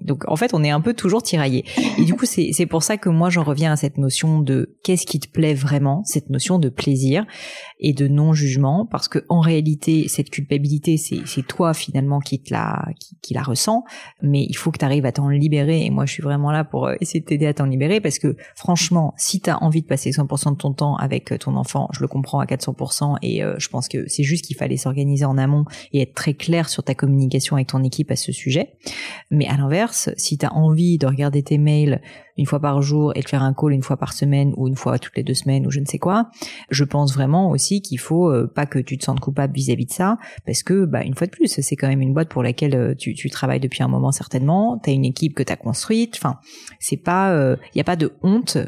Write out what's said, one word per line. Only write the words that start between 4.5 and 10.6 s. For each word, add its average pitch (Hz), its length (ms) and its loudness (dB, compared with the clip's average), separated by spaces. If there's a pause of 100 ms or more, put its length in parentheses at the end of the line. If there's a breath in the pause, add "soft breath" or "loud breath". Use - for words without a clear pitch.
qu'est-ce 185 200 2
qui - 140 -4
te - 140 -10
plaît 156 220 4
vraiment, 139 500 2
cette - 240 -4
notion 135 300 2
de 143 100 4
plaisir 135 560 2 (540 loud breath)
et 147 120 2
de 139 160 2
non-jugement, 147 800 4
parce - 220 -4
que - 220 -2
en 170 100 4
réalité, 156 680 2
cette - 220 -4
culpabilité, 147 680 0